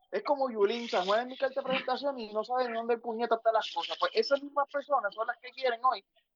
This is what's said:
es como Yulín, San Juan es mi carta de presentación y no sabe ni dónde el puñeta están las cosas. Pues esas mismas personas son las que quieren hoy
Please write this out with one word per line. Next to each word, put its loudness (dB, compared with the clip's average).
es -2
como 2
Yulín, 2
San 0
Juan 2
es -2
mi -12
carta -2
de -6
presentación -2
y -8
no -2
sabe 0
ni -6
dónde 0
el -2
puñeta 0
están 2
las 0
cosas. -4
Pues 0
esas 2
mismas -2
personas 0
son -2
las -6
que -16
quieren -2
hoy 2